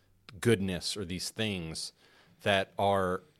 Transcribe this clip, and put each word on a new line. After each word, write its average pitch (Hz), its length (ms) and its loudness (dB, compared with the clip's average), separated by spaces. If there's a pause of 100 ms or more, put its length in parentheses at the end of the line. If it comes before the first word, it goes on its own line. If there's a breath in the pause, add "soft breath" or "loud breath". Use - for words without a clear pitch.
(400)
goodness 95 580 0
or 101 80 -6
these 87 240 -6
things 92 640 -6 (480 soft breath)
that 98 380 2
are 98 440 4 (160)